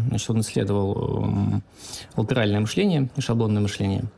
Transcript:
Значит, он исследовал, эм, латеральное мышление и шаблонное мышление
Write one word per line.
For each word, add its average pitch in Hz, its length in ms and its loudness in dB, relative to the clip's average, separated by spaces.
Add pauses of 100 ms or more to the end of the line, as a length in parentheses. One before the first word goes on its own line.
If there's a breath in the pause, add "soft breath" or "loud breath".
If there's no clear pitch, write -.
Значит, - 200 -2
он 110 120 2
исследовал, 101 840 0
эм, 101 400 0 (540 loud breath)
латеральное 107 420 2
мышление 147 560 2
и 139 60 -2
шаблонное 110 400 2
мышление 101 420 0 (140)